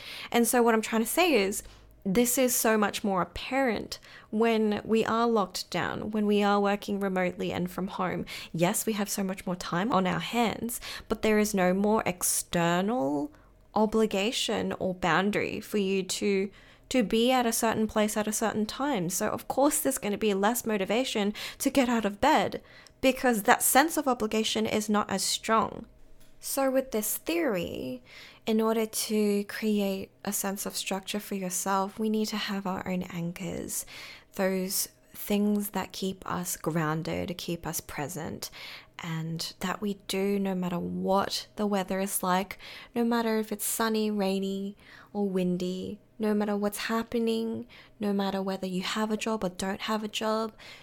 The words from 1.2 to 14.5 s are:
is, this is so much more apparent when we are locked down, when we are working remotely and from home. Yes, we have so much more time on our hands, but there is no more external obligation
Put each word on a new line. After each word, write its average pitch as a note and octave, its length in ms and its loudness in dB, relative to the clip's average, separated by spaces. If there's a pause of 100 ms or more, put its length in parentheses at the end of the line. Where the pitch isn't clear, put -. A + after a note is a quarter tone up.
is, G3+ 300 2 (420)
this A#3+ 320 2
is B3+ 180 4
so A3 220 4
much G3+ 260 0
more F#3+ 180 0
apparent - 800 -2 (300)
when A3 540 2
we A3 220 2
are A#3 220 2
locked G#3+ 420 0
down, - 420 -2
when G#3+ 140 0
we G#3 160 4
are G3+ 180 4
working G3+ 400 0
remotely F#3 520 0
and F3+ 180 -2
from F#3 180 -4
home. F3+ 380 -4 (280)
Yes, F3 320 0
we A3 80 0
have G3+ 160 -2
so G3+ 140 -2
much F#3+ 220 -6
more F3+ 100 -4
time F3+ 360 -2
on F#3+ 160 4
our E3+ 120 0
hands, A3+ 600 -2 (280)
but - 140 -4
there G#3+ 180 4
is G#3 140 2
no F#3 200 4
more G#3 320 4
external G3+ 1300 0 (440)
obligation G#3+ 1040 2